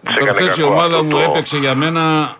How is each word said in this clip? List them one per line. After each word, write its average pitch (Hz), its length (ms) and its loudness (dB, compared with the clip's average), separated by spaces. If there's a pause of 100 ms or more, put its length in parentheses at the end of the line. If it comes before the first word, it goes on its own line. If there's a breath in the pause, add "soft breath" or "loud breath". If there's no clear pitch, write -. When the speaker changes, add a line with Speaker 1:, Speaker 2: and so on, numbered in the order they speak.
(120)
Speaker 1:
Σε - 100 0
έκανε 101 140 2
Speaker 2:
Προχθές 92 200 0
η - 40 -2
Speaker 1:
κακό 143 120 2
Speaker 2:
ομάδα 170 260 2
Speaker 1:
αυτό 160 80 0
Speaker 2:
μου 151 100 -2
Speaker 1:
το, 143 120 2
Speaker 2:
έπαιξε 147 360 -2
για 135 160 0
μένα. 165 220 0 (360)